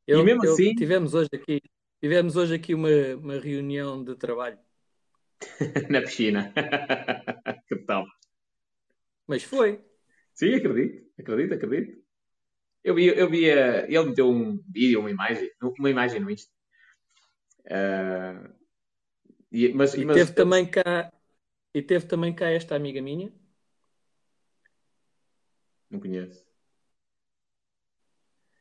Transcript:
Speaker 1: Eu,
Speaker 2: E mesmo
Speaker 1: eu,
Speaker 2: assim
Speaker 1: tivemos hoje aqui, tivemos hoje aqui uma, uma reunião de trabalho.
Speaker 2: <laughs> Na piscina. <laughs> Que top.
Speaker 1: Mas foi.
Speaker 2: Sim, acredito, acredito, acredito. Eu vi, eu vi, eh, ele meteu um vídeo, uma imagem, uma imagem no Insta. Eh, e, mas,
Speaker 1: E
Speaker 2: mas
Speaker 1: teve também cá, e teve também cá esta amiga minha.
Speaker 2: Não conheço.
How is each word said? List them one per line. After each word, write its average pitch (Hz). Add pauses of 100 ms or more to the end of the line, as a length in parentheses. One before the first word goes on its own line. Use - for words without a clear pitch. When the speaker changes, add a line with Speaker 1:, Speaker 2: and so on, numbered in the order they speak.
Speaker 1:
Eu, 151
Speaker 2:
E 165
mesmo 226
Speaker 1:
eu, 160
Speaker 2:
assim 196
Speaker 1:
tivemos 170
hoje 160
aqui, 143 (400)
tivemos 170
hoje 170
aqui 165
uma, 156 (280)
uma 139
reunião 139
de 123
trabalho. 120 (800)
Speaker 2:
<laughs> -
Na 135
piscina. 104
<laughs> 131
Que 117
top. 95 (1160)
Speaker 1:
Mas 131
foi. 214 (500)
Speaker 2:
Sim, 196
acredito, - (100)
acredito, 139
acredito. 135 (800)
Eu 180
vi, 175
eu 175
vi, 165
eh, 131
ele 160
meteu 127
um 110
vídeo, 110
uma 104
imagem, 101 (300)
uma 139
imagem 123
no 101
Insta. 104 (1120)
Eh, 95 (1040)
e, 120
mas, 139
Speaker 1:
E 135
Speaker 2:
mas 147
Speaker 1:
teve 175
também 180
cá, 175 (600)
e 147
teve 170
também 170
cá 170
esta 165
amiga 139
minha. 156 (2500)
Speaker 2:
Não 101
conheço. 92 (2250)